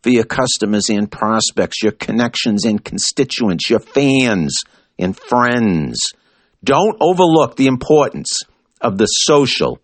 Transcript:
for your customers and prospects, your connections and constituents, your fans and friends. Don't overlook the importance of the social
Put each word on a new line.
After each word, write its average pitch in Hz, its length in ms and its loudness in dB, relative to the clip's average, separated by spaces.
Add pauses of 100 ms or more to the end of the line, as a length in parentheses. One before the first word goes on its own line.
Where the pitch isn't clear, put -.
for - 60 0
your 117 160 4
customers 107 640 -2
and 104 220 -2
prospects, 107 720 -2
your 104 100 0
connections 113 720 -4
and 104 180 -2
constituents, - 840 -4
your 113 120 2
fans 123 840 0 (360)
and 92 160 -4
friends. 110 880 0 (640)
Don't 190 360 2
overlook 165 580 2
the 135 100 2
importance 131 760 0 (400)
of 98 160 -2
the 107 80 2
social 127 800 0